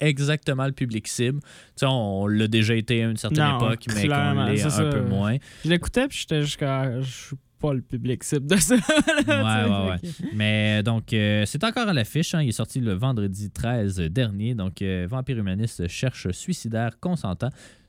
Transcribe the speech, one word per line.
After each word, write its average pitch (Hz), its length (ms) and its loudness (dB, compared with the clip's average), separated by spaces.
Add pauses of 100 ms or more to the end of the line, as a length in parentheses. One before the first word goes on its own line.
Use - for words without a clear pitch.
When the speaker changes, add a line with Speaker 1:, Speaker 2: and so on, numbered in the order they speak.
Speaker 1:
exactement 143 640 0
le 135 80 -2
public 113 340 -4
cible. 127 320 -2
Tu - 80 -12 (300)
sais, - 80 0
on, 104 380 0
on 104 40 0
l'a 107 220 2
déjà 110 260 4
été 113 280 0
à 113 40 0
une 113 80 -2
certaine 147 320 0
Speaker 2:
Non, 139 100 2
Speaker 1:
époque, 117 300 0
mais 113 60 -4
qu'on 104 140 0
Speaker 2:
clairement, 143 400 2
Speaker 1:
l'est 104 100 2
Speaker 2:
c'est 107 80 2
Speaker 1:
un 151 60 2
Speaker 2:
ça. 156 140 2
Speaker 1:
peu 143 180 2
moins. 98 340 0 (260)
Speaker 2:
Je 156 60 0
l'écoutais, 175 400 2
puis - 100 -10
j'étais 151 220 -2
juste 147 180 -2
comme, 147 80 -2
ah, 135 340 0
je 131 80 -4
suis - 260 -14 (240)
pas 147 140 0
le 127 80 -2
public 123 440 -4
cible 139 220 -2
de 175 100 4
ça, 240 180 4
<laughs> - 0 -
là, 233 60 6
Speaker 1:
Ouais, 302 420 4
Speaker 2:
tu - 20 -6
sais, 311 60 2
Speaker 1:
ouais, 110 600 2
ouais. 90 80 -2
Speaker 2:
fait 87 300 -10
que - 60 -6
Speaker 1:
Mais 107 480 2
donc, 113 300 -2
euh, 104 320 2
c'est - 180 -4
encore 226 240 0
à 196 60 2
l'affiche, 147 420 0
hein. 160 80 2
Il 131 60 2
est - 20 0
sorti 123 300 -4
le 113 120 0
vendredi 101 560 -2
treize 110 480 -2
dernier. 104 580 -2
Donc, 92 260 -4
euh, 92 280 -2
Vampire 131 280 -6
Humaniste 98 500 -2
cherche - 440 -4
suicidaire 113 680 -4
consentant. 123 500 -4 (400)